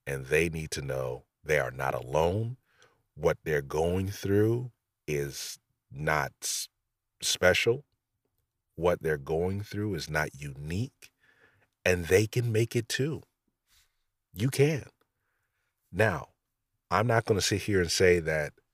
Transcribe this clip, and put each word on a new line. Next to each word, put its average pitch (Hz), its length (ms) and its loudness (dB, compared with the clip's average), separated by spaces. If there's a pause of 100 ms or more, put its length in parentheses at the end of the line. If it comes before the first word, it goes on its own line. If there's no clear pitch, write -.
and 69 200 -6
they 78 240 2
need 78 220 -8
to 76 100 -6
know 65 420 -6 (200)
they 76 160 0
are 64 120 -2
not 65 220 -4
alone. 85 640 0 (580)
What 78 280 0
they're 76 180 0
going 85 480 -2
through 107 600 0 (340)
is 71 540 -6 (320)
not 73 400 0 (100)
s-, - 280 -6 (520)
special. 117 640 2 (880)
What 85 280 0
they're 78 140 0
going 82 440 -2
through 104 320 -6
is 78 160 -6
not 76 280 -2
unique, 73 760 -8 (760)
and 90 200 2
they 98 220 6
can 120 240 -2
make 113 240 0
it 117 140 -2
too. 131 340 -4 (1080)
You 113 160 -2
can. 139 380 0 (1040)
Now, 90 380 0 (600)
I'm 104 180 4
not 113 180 4
gonna 101 160 4
sit 98 220 0
here 98 180 2
and 85 100 0
say 90 280 6
that 78 340 -2 (200)